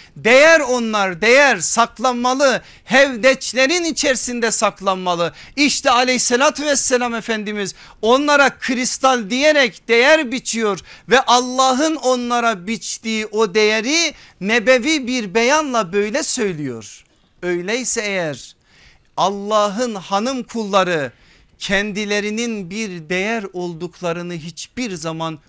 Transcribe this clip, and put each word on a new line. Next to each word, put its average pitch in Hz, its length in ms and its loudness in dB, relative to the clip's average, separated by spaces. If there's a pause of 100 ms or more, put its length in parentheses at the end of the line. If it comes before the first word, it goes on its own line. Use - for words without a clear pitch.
(160)
Değer 277 440 6
onlar, 220 600 -2
değer, 240 380 6
saklanmalı. 240 1000 0 (220)
Hevdeçlerin 262 1000 2
içerisinde 247 680 -2
saklanmalı. 185 840 -2 (220)
İşte 269 360 2
aleyhissalatü 254 720 2
vesselam 247 500 0
Efendimiz 214 600 -6 (260)
onlara 277 480 4
kristal 247 800 -2
diyerek 269 580 2
değer 254 440 4
biçiyor 220 480 -2 (300)
ve 254 120 4
Allah'ın 262 760 2
onlara 240 720 -2
biçtiği 220 580 -6
o 208 280 -2
değeri 220 600 2 (280)
nebevi 240 640 2
bir 226 260 -4
beyanla 240 600 0
böyle 214 300 -2
söylüyor. 147 800 -6 (380)
Öyleyse 190 600 -4
eğer 175 540 -6 (640)
Allah'ın 208 800 0
hanım 208 480 -4
kulları 185 680 -2 (480)
kendilerinin 208 1080 -4
bir 185 400 -8
değer 202 440 -4
olduklarını 175 800 -6
hiçbir 175 580 -10
zaman 160 580 -8